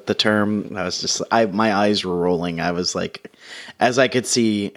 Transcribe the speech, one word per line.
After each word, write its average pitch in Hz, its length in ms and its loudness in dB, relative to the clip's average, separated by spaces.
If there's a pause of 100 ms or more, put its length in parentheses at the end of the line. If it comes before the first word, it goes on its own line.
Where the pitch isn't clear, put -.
the 104 100 0
term? 104 640 0
I 90 80 -4
was - 160 -6
just, - 200 -4 (100)
I, 117 160 4
my 104 280 2
eyes 104 300 2
were 90 100 -2
rolling. 87 460 0
I 87 100 0
was 87 240 -4
like, - 340 -8 (520)
as 123 180 2
I 127 80 6
could 120 180 0
see 107 520 0